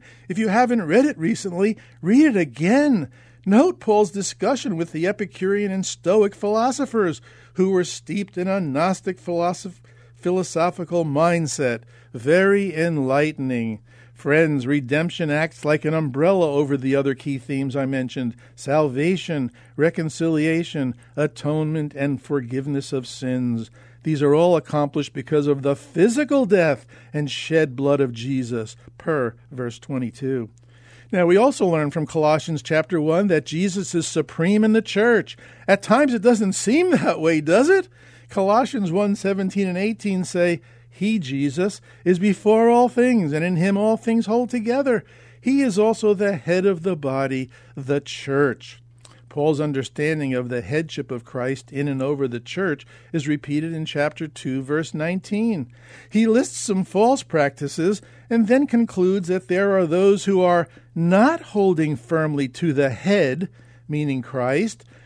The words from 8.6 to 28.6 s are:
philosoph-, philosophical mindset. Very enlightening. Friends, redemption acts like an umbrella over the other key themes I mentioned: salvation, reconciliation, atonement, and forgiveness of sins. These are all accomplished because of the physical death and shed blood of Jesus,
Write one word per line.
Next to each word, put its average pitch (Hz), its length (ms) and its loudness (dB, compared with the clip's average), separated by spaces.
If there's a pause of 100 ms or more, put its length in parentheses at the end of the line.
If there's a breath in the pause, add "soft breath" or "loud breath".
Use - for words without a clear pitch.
philosoph-, 175 640 -6 (340 soft breath)
philosophical 175 920 -2
mindset. 147 800 0 (320 soft breath)
Very 185 600 2
enlightening. 135 1080 -2 (320 soft breath)
Friends, 147 540 0
redemption 147 640 -2
acts 156 340 -4
like 151 220 0
an 156 80 0
umbrella 160 520 2
over 143 300 0
the 131 180 -2
other 139 220 0
key 139 220 -8
themes 135 360 -6
I 139 120 -2
mentioned: 127 500 -6 (180 soft breath)
salvation, 147 960 -2 (280 soft breath)
reconciliation, 160 1160 -2 (220 soft breath)
atonement, 151 800 -2
and 139 260 -2
forgiveness 135 680 -4
of 127 160 -4
sins. 123 640 -4 (320 soft breath)
These 151 180 -2
are 147 140 4
all 175 220 4
accomplished 147 560 -4
because 143 340 -2
of 139 140 0
the 139 140 0
physical 240 720 0
death 165 400 2 (280 loud breath)
and 147 180 -4
shed 156 460 -2
blood 139 240 2
of 127 100 2
Jesus, 120 640 -6 (220 loud breath)